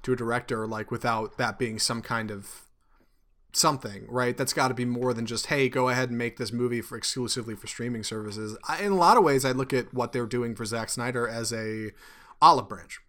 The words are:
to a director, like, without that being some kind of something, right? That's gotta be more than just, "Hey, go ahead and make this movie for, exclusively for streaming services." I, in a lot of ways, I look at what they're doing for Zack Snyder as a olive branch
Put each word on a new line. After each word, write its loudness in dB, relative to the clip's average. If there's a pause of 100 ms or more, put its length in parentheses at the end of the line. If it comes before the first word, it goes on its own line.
to 0
a 4
director, -2
like, -6
without -2
that -2
being -2
some -2
kind -2
of -14 (920)
something, 0
right? 0
That's -2
gotta 2
be -2
more 0
than -4
just, -4
"Hey, 2
go 2
ahead 0
and -4
make -4
this -6
movie -2
for, -12
exclusively -4
for -14
streaming -6
services." -8 (100)
I, -4
in 0
a 4
lot 8
of 8
ways, 6
I 4
look 0
at 0
what -2
they're -2
doing -2
for -6
Zack -4
Snyder -2
as -4
a -6 (500)
olive 8
branch -14